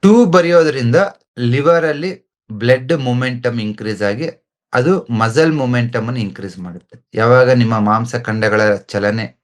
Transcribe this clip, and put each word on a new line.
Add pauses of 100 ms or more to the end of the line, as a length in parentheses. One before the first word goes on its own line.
ಟೂ (240)
ಬರೆಯೋದ್ರಿಂದ (560)
ಲಿವರ್
ಅಲ್ಲಿ (500)
ಬ್ಲಡ್ (140)
ಮೊಮೆಂಟಮ್
ಇನ್ಕ್ರೀಸ್
ಆಗಿ (500)
ಅದು (280)
ಮಸಲ್
ಮೊಮೆಂಟಮ್
ಅನ್ನು
ಇನ್ಕ್ರೀಸ್
ಮಾಡುತ್ತೆ. (240)
ಯಾವಾಗ (100)
ನಿಮ್ಮ (160)
ಮಾಂಸ (160)
ಖಂಡಗಳ (300)
ಚಲನೆ (180)